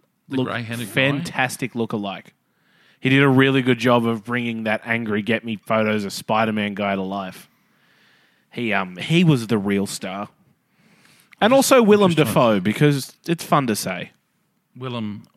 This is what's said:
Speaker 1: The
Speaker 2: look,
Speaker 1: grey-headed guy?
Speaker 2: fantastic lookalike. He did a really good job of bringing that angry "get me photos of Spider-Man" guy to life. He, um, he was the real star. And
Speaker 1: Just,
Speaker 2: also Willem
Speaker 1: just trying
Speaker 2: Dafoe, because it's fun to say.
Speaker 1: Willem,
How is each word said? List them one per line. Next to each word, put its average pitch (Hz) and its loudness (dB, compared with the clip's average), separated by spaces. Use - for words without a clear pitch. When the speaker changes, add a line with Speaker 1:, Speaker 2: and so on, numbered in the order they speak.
Speaker 1:
The 135 -8
Speaker 2:
look, 127 -2
Speaker 1:
grey-headed 117 -8
guy? - -14
Speaker 2:
fantastic 135 -2
lookalike. 104 -6
He 131 -2
did 135 4
a 143 4
really 135 4
good 123 2
job 120 2
of 113 -4
bringing 117 -6
that 110 -2
angry 113 -2
"get 110 -2
me 113 -6
photos 107 -2
of 95 -8
Spider-Man" 107 -2
guy 101 -4
to 98 -4
life. 95 -10
He, 117 -4
um, 92 -4
he 160 2
was 135 2
the 113 0
real 101 -2
star. 98 -8
And 214 4
Speaker 1:
Just, 277 4
Speaker 2:
also 254 8
Willem 202 6
Speaker 1:
just 147 2
trying 117 4
Speaker 2:
Dafoe, 95 0
because 135 0
it's 165 -4
fun 143 0
to 107 0
say. 87 -8
Speaker 1:
Willem, 117 -10